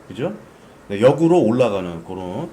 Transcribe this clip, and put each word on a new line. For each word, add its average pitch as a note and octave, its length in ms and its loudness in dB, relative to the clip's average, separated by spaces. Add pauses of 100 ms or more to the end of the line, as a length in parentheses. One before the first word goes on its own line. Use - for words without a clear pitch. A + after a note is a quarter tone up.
그죠? B2 260 -8 (540)
네, G2+ 140 -8
역으로 D#3+ 400 4
올라가는 G#2 600 -2
그런. F#2 500 -10